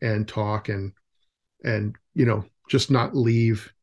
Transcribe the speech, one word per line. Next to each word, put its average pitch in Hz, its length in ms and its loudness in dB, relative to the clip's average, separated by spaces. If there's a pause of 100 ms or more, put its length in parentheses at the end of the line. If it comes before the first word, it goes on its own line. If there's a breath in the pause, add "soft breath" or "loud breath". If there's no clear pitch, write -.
and 107 260 0
talk 107 420 -4
and, 101 220 -6 (720)
and, 107 320 -2 (180)
you 127 120 2
know, 107 200 0 (240)
just - 220 0
not 120 240 2
leave 113 680 2